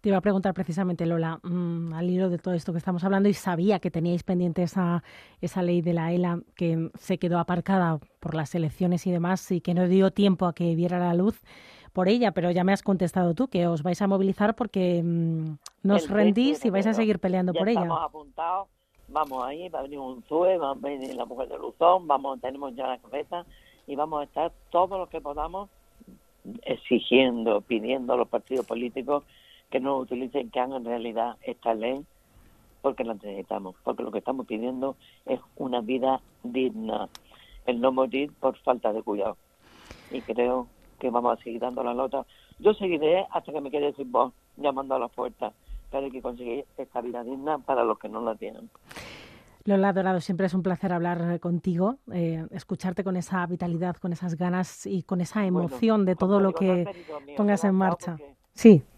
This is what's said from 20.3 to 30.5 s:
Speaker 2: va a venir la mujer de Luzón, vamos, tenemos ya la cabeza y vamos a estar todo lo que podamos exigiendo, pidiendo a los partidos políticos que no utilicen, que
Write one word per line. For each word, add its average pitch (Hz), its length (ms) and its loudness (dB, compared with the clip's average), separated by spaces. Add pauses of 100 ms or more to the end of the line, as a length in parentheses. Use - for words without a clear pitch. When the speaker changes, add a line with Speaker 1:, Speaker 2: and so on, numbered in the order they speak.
Speaker 2:
va 139 140 -2
a - 20 -2
venir 131 420 -8
la 120 100 -6
mujer 123 220 -8
de 143 120 -10
Luzón, 165 480 2
vamos, 135 340 0
tenemos 135 340 -8
ya 127 120 -6
la 127 100 -4
cabeza 147 480 -10 (400)
y 143 100 -10
vamos 151 260 -4
a - 20 -6
estar 156 280 -4 (200)
todo 185 260 2
lo 180 120 -8
que 160 120 -10
podamos 160 480 -8 (960)
exigiendo, 117 1000 2
pidiendo 120 520 -4
a 123 40 2
los 113 100 0
partidos 120 380 -4
políticos 123 580 -4 (460)
que 139 100 -2
no 135 180 -2
utilicen, 127 520 -6
que 127 100 -4